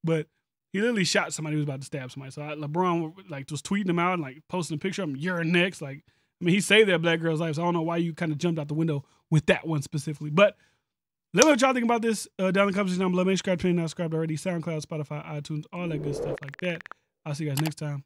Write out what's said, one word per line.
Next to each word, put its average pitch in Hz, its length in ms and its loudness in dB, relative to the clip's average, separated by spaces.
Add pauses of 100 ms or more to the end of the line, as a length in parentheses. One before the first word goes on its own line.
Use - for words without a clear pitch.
But 160 240 -2 (460)
he 190 60 -2
literally 220 240 2
shot 165 300 0
somebody 151 220 -6
who 151 40 0
was 147 60 -2
about 139 160 -6
to - 40 -14
stab 131 260 -10
somebody. 135 200 -14
So 147 100 -14
I, 151 140 -10
LeBron, 165 720 -2
like, 139 220 -10
was 143 100 -8
tweeting 196 280 0
him 170 100 2
out 180 140 2
and, 175 80 -2
like, 135 280 -10
posting 170 260 -4
a 131 40 -6
picture 190 240 -4
of 156 60 -4
him, 135 80 -6
"You're 170 260 -2
next." 175 380 2
Like, 139 220 -12 (380)
I 175 40 -6
mean, 175 100 6
he 202 60 4
saved 208 280 8
that 165 120 4
black 165 180 4
girl's 160 200 0
life. 160 160 -2
So 165 60 -2
I 175 40 0
don't 175 80 2
know 170 80 2
why 170 160 -2
you 170 160 0
kinda 156 220 -2
jumped 165 240 0
out 147 80 -6
the 151 60 -6
window 156 320 0 (240)
with 156 160 4
that 160 220 4
one 156 140 0
specifically. 151 500 -6
But 196 260 6 (760)
let 190 100 8
me 311 40 10
know 302 60 8
what 233 80 4
y'all 262 120 4
think 240 120 2
about 233 160 2
this, 226 260 -2 (120)
uh, 185 120 2
down 196 120 4
in 202 100 2
the - 0 -
comment 196 160 0
section 180 120 -2
down 190 100 0
below. 180 120 2
Make 180 40 2
sure 190 40 2
you 190 60 2
subscribe 180 220 -2
to 185 80 0
the 180 60 4
channel, 165 140 0
subscribe 160 260 -6
already. 160 240 -2
SoundCloud, 165 440 -4
Spotify, 151 440 -8
iTunes, 151 460 -8
all 175 160 -8
that 156 140 -4
good 147 140 -4
stuff 151 260 -6
like 143 200 -14
that. 175 200 -4 (440)
I'll 151 100 -6
see 160 80 -6
you 147 80 -2
guys 139 100 0
next 156 140 -2
time. 143 300 -8